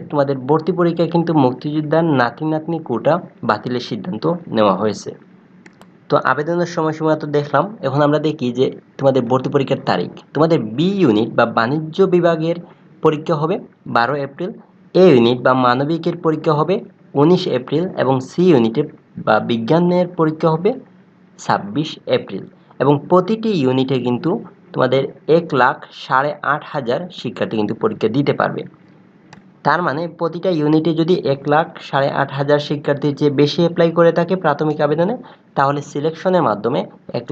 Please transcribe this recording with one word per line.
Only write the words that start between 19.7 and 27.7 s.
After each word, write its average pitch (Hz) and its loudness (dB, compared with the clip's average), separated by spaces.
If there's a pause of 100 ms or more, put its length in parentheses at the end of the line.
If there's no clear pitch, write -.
পরীক্ষা 156 0
হবে 170 0 (720)
ছাব্বিশ 107 -4 (180)
এপ্রিল। 107 -2 (360)
এবং 135 4 (140)
প্রতিটি 220 2 (100)
ইউনিটে 131 2
কিন্তু 123 -2 (400)
তোমাদের 131 2 (240)
এক 170 4
লাখ 131 2 (160)
সাড়ে 139 -2 (120)
আট 143 -2
হাজার 131 -4 (120)
শিক্ষার্থী 110 -6
কিন্তু 107 -2